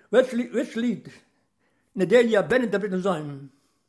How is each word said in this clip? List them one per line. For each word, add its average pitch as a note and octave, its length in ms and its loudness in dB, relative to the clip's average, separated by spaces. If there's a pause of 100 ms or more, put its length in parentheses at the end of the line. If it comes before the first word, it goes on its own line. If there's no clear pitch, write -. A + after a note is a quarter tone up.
(120)
več B3 240 2
li-, A#3+ 160 -4
več A#3+ 240 -4
let, A3+ 320 -4 (880)
nedelja, G#3 480 4
bene A#3 280 0
tablet G3 200 -2
ne F#3 80 -2
vzamem. D3+ 380 -4 (500)